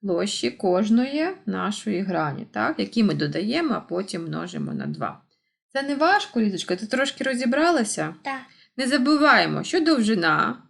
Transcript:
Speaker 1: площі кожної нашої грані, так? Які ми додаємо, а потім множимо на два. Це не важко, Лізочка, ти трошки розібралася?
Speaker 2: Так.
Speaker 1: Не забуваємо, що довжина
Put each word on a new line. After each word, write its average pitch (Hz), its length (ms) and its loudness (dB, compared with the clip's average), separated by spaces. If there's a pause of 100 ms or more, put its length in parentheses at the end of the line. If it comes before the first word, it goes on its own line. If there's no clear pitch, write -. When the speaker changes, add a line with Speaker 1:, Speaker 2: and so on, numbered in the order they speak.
Speaker 1:
площі 196 500 -2
кожної 226 760 2 (180)
нашої 190 560 -4
грані, 160 500 -2
так? 185 280 -2
Які 214 240 0
ми 185 100 4
додаємо, 196 600 -2
а 175 60 -2
потім 180 460 -6
множимо 165 480 -6
на 139 120 -6
два. - 360 -8 (520)
Це 269 100 -2
не 277 120 -4
важко, 339 460 2
Лізочка, 185 340 0
ти 202 100 -8
трошки 262 380 -2
розібралася? 262 1000 0
Speaker 2:
Так. 269 180 -8 (360)
Speaker 1:
Не 254 100 -2
забуваємо, 254 760 4
що - 180 0
довжина 214 880 2